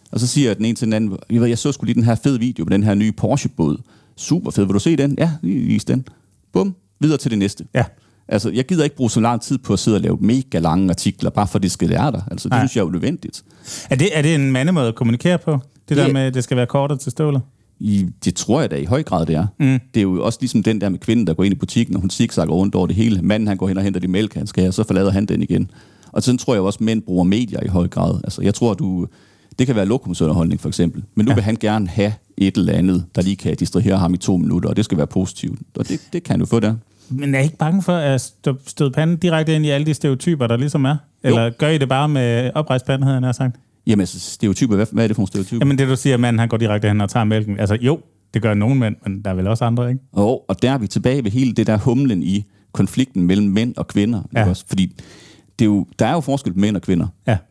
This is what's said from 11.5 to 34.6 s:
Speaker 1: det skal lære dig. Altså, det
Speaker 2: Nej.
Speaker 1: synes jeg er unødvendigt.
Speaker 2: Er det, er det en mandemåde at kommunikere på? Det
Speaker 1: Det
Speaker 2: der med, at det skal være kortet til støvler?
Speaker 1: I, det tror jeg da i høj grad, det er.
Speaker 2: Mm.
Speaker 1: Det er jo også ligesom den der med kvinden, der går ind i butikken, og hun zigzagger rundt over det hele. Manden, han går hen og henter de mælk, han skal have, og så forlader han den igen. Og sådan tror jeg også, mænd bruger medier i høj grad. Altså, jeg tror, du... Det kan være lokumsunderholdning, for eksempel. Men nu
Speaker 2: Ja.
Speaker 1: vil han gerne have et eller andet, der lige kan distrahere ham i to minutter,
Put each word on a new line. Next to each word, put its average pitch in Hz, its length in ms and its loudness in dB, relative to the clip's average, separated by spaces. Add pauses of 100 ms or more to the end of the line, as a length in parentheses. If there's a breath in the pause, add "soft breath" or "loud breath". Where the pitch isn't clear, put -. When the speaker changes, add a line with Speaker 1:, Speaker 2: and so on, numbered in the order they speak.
Speaker 1:
det 95 120 0
skal 87 180 -2
lære 95 240 0
dig. - 180 -6
Altså, - 180 -8
det - 20 -6
Speaker 2:
Nej. 117 100 2
Speaker 1:
synes 127 160 0
jeg 110 60 2
er 87 40 0
unødvendigt. 90 560 -4 (480 loud breath)
Speaker 2:
Er 135 60 2
det, 156 120 4 (100)
er 147 40 2
det 160 120 2
en 139 180 2
mandemåde 131 360 2
at 113 60 -2
kommunikere 123 440 0
på? - 140 -4
Det 139 80 0 (280)
Speaker 1:
Det 147 80 0
Speaker 2:
der 135 160 4
med, 135 80 0
at 131 140 0
det 127 100 -2
skal 131 120 -2
være 123 100 2
kortet 139 340 0
til - 120 -8
støvler? 147 280 0 (400)
Speaker 1:
I, 101 260 0 (180)
det 87 100 0
tror 135 260 0
jeg 123 100 -2
da 76 60 -6
i 69 80 -4
høj 120 180 0
grad, 92 240 -2
det 82 100 0
er. - 100 0 (120)
Speaker 2:
Mm. 135 200 2 (160)
Speaker 1:
Det 117 60 2
er - 20 4
jo 92 220 0
også 117 160 -2
ligesom 120 220 0
den 110 180 0
der 101 80 0
med 90 100 -2
kvinden, 113 280 0
der 80 80 0
går 92 100 0
ind 101 100 2
i - 20 -2
butikken, - 380 -2
og - 60 -2
hun 90 100 -2
zigzagger 82 440 0
rundt 95 200 2
over 92 120 2
det - 100 0
hele. 107 260 2
Manden, 104 260 0
han 98 80 -2
går 92 120 -2
hen 95 80 -2
og 95 60 -2
henter 95 180 -2
de 92 80 -2
mælk, 101 260 0
han - 120 -6
skal - 160 0
have, 92 80 2
og 92 40 -2
så 110 100 0
forlader 98 260 0
han 98 160 0
den 87 160 -2
igen. 95 280 -2 (420 loud breath)
Og 101 100 -2
sådan 123 160 2
tror 127 160 -2
jeg 98 80 2
også, 98 200 -2
mænd 110 200 0
bruger 90 220 0
medier 104 400 0
i - 40 -4
høj 87 200 0
grad. 90 260 -2 (100)
Altså, - 180 -8
jeg 98 120 2
tror, 113 200 0
du... 90 320 -4 (520 soft breath)
Det 127 80 2
kan 123 100 0
være 95 100 2
lokumsunderholdning, 85 760 0
for - 80 -6
eksempel. 85 340 -2 (120)
Men 107 120 2
nu - 40 2
Speaker 2:
Ja. - 40 2
Speaker 1:
vil 110 100 2
han 113 160 -2
gerne 107 280 0
have 101 240 0 (240)
et 95 200 0
eller 87 160 2
andet, 87 320 2 (100)
der 90 80 0
lige 95 140 -2
kan 82 200 -4
distrahere 107 420 0
ham 90 160 0
i - 20 0
to 95 200 0
minutter, 85 340 0